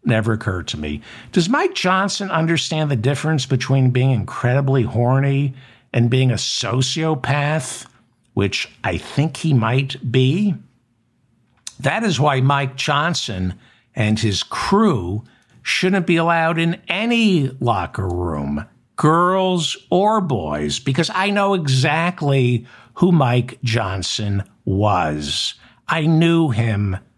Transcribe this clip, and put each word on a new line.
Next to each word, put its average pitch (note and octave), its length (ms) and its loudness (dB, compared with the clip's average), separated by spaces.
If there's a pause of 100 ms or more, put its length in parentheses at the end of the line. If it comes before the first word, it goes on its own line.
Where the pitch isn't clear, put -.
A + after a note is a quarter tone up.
Never A2 300 0
occurred G2 360 -4
to D#2 100 -8
me. D2+ 220 -6 (300)
Does E3+ 160 2
Mike F#4 280 0
Johnson F#3+ 560 -2
understand D#3+ 580 0
the C#3 60 0
difference B2+ 500 0
between C3 460 2
being B2+ 180 2
incredibly C3 760 0
horny C3+ 680 0 (400)
and A#2 160 2
being B2+ 220 2
a A2 40 0
sociopath, C#3+ 1500 -2 (480)
which - 360 -2 (140)
I F2+ 140 -2
think C#3 400 -4
he D#3 160 0
might B2+ 580 0
be? C#3+ 440 2 (1200)
That D#3 240 -2
is F3 160 0
why C#3 220 2
Mike C#3 340 2
Johnson C3 760 -2 (420)
and G#2+ 220 2
his G#2 240 0
crew A2+ 840 0 (400)
shouldn't F#3 420 0
be E3+ 120 2
allowed E3 420 2
in E3+ 280 0
any G3+ 600 2 (100)
locker G2 480 -2
room, E2 580 -4 (300)
girls F3+ 800 2 (140)
or G#3 320 2
boys, D#2+ 580 -2
because C#3 340 -2
I G3 180 0
know G3+ 240 2
exactly C#3+ 1120 0 (280)
who F3+ 160 4
Mike B2 520 2
Johnson G2+ 800 -2 (220)
was. F2+ 920 0 (320)
I D#3+ 180 -2
knew E3 440 4
him. G#2 480 0 (200)